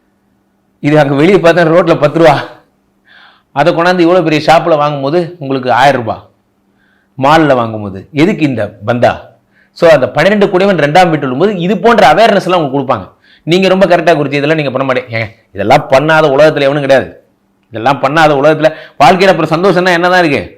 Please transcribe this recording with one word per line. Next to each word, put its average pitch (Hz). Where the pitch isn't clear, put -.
இது 151
அங்க 143
வெளியே 170
பார்த்தா 165
ரோட்ல 170
பத்து 147
ரூபா, 151
அதை 151
கொண்டாந்து 175
இவ்வளோ 180
பெரிய 151
ஷாப்பில் 160
வாங்கும்போது 147
உங்களுக்கு 135
ஆயிரம் 127
ரூபாய், 104
மால்ல 143
வாங்கும்போது 107
எதுக்கு 156
இந்த 110
பந்தா? 120
So, 170
அந்த 139
பன்னிரெண்டு 196
கூடியவன் 185
ரெண்டாம் 156
வீட்டில் 143
வரும்போது 180
இது 185
போன்ற 196
அவேர்னஸ் 202
எல்லாம் 175
உங்களுக்கு 135
கொடுப்பாங்க. 123
நீங்க 185
ரொம்ப 190
கரெக்டா, 170
"குருஜி, 143
இதெல்லாம் 147
நீங்க 143
பண்ண 131
மாட்டீங்க." 123
ஏங்க, 113
இதெல்லாம் 113
பண்ணாத 156
உலகத்துல 147
எவனும் 139
கிடையாது. 131
இதெல்லாம் 123
பண்ணாத 151
உலகத்துல 151
வாழ்க்கையில 180
அப்புறம் 165
சந்தோஷம்னா 180
என்னதான் 180
இருக்கு? 120